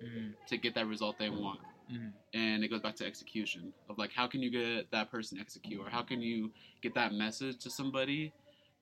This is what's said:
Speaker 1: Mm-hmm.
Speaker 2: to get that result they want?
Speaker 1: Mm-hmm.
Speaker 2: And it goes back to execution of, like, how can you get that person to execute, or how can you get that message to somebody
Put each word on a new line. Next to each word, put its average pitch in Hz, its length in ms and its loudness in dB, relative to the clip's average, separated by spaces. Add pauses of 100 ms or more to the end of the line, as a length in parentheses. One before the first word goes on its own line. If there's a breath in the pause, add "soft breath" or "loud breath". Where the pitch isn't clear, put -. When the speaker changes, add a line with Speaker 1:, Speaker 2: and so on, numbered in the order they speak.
Speaker 1:
Mm-hmm. 113 280 -4 (180)
Speaker 2:
to 123 80 2
get 117 180 2
that 113 120 4
result 107 320 0
they 107 100 2
want? 98 320 -2 (320)
Speaker 1:
Mm-hmm. 117 160 -4 (240)
Speaker 2:
And 110 320 4
it 107 40 2
goes 110 120 0
back 107 160 0
to 104 100 -2
execution 95 680 -4 (160)
of, 104 80 -4
like, 107 140 0
how 123 140 4
can 131 160 -2
you 123 80 2
get 117 400 0
that 107 200 2
person 110 260 -4
to 98 60 -8
execute, 107 380 -8
or 98 100 -6
how 120 120 2
can 120 200 -2
you 113 280 2 (320 loud breath)
get 117 120 -2
that 120 180 6
message 110 460 0
to 127 120 -8
somebody 135 600 0 (500 loud breath)